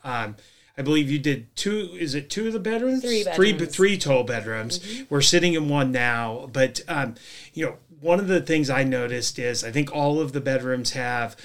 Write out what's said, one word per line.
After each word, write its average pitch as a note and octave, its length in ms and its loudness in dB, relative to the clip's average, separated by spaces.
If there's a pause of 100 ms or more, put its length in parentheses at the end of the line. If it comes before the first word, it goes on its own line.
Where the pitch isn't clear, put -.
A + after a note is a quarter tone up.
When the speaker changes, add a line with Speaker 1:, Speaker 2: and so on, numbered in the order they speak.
Speaker 1:
Um, A2+ 320 -6 (420)
I C#3 60 -4
believe D3+ 280 2
you D3 80 0
did C3+ 360 -4
two, G#3 340 -4 (100)
is D3+ 160 -4
it C#3+ 140 -8
two A3 180 -4
of A3 60 -4
the A3+ 60 -4
bedrooms? A#3 420 -2
Speaker 2:
Three A#3 220 0
Speaker 1:
Three, F#3 280 4
Speaker 2:
bedrooms. D#3+ 240 -2
Speaker 1:
three G3 220 4
total C3+ 260 2
bedrooms. A2 560 -4
Speaker 2:
Mm-hmm. A3+ 300 -12
Speaker 1:
We're C#3+ 120 2
sitting F3 320 6
in D#3 140 0
one C#3+ 240 2
now, A#2+ 600 -2
but, C3 340 2
um, B2+ 280 -2 (380)
you D#3+ 120 -4
know, A#2+ 100 -6 (240)
one E3+ 200 4
of G3 80 -2
the F3+ 140 4
things D#3 280 2
I C3+ 140 2
noticed B2 540 -2
is A#2+ 260 -2
I A2+ 80 -6
think C#3+ 220 0
all D3 280 2
of C#3+ 100 -2
the C#3 100 -4
bedrooms B2+ 500 0
have, B2 540 -4